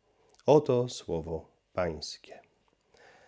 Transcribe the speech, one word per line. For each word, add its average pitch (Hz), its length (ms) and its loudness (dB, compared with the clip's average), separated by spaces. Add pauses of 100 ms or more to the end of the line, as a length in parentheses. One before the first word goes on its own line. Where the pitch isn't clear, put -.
(460)
Oto 135 420 4
słowo 82 600 -6 (240)
Pańskie. - 680 -6 (880)